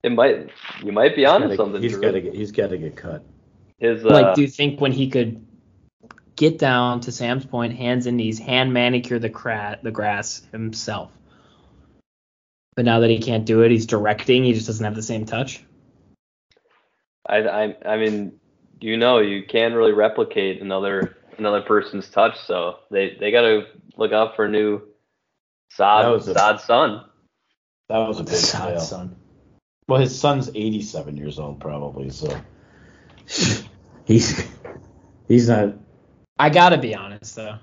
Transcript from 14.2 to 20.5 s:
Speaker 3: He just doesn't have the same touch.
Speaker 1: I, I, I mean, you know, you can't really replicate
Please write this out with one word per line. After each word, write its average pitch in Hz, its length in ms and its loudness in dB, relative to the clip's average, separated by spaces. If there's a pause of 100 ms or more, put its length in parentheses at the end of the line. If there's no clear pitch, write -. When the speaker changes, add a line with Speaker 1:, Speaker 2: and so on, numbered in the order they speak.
Speaker 3:
He 123 100 2
just 110 140 -4
doesn't 110 180 -6
have 107 100 -6
the 110 60 -8
same 110 240 -6
touch. - 380 -8 (1600)
Speaker 1:
I, 107 120 0
I, 107 440 -2
I 110 140 -4
mean, 107 420 -4 (400)
you 113 180 -6
know, 120 200 4
you 101 300 0
can't 117 260 0
really 113 200 4
replicate 104 680 0